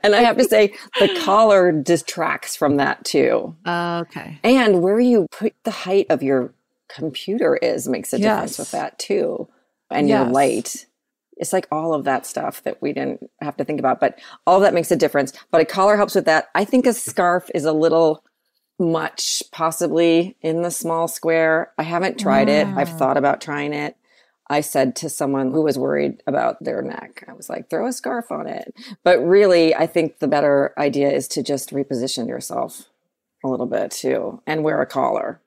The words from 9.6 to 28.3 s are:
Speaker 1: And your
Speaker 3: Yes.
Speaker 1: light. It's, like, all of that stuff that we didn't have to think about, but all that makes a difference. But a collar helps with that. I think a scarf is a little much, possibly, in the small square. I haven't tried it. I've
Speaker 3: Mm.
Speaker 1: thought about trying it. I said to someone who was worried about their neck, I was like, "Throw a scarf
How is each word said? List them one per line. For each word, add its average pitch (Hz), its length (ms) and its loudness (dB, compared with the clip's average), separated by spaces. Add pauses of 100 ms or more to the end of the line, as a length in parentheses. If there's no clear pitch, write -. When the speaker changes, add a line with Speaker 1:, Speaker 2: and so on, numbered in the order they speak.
Speaker 1:
And 147 180 0
your 135 160 2
Speaker 3:
Yes. 120 80 -2
Speaker 1:
light. 127 540 0 (500)
It's, - 160 -6
like, 185 180 -2
all 156 240 -2
of 139 100 -4
that 131 220 -2
stuff - 380 -8
that - 180 -6
we 143 100 -4
didn't - 380 -8 (100)
have 147 180 -8
to 151 60 -4
think 151 140 -6
about, 127 220 2
but - 180 0 (280)
all 185 140 6
that - 140 4
makes 170 160 0
a 175 60 4
difference. 143 360 0 (180)
But 165 100 4
a 156 40 4
collar 196 320 2
helps 208 180 0
with 190 100 2
that. 156 300 2
I 196 100 2
think 254 220 2
a 247 60 4
scarf 180 640 0
is 151 100 -2
a 156 80 2
little 160 520 2 (540)
much, 165 640 -2 (100)
possibly, 165 880 0
in 165 200 -2
the 175 80 -4
small 165 380 -4
square. 165 720 0
I - 60 -4
haven't 170 340 -4
tried 139 300 2
it. 151 200 2
I've 139 220 -2
Speaker 3:
Mm. - 80 -14
Speaker 1:
thought 139 180 0
about 139 240 0
trying 147 320 -6
it. 147 240 -8 (540)
I 147 100 0
said 135 360 -2
to 160 120 -8
someone 135 440 -2
who 156 100 0
was 139 160 0
worried 143 480 -2
about 131 360 -2
their - 200 -6
neck, - 460 -14
I 127 40 -20
was - 160 -20
like, - 220 -12
"Throw 180 160 -4
a 254 60 -4
scarf 240 380 -8